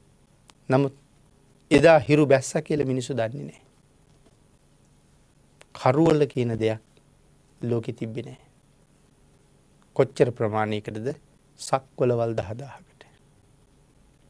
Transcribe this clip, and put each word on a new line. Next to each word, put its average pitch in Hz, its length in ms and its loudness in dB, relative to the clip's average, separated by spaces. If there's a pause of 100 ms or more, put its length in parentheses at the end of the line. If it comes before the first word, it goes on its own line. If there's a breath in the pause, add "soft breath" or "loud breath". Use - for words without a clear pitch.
(680)
නමුත් 135 280 0 (760)
එදා 156 280 8
හිරු 147 280 4
බැස්ස 131 340 2
කියලා 147 260 -2
මිනිස්සු 131 280 -4
දන්නේ 120 300 -6
නැහැ. - 180 -18 (2000)
කරුවල 147 520 2
කියන 117 300 -4
දෙයක් 110 260 -2 (760)
ලෝකෙ 117 320 -6
තිබ්බේ 117 320 -10
නැහැ. 131 260 -20 (1500)
කොච්චර 135 340 2
ප්‍රමාණයකටද? 107 800 -4 (520)
සක්වලවල් 120 760 -2
දහදාහකට. 113 680 -12 (1300)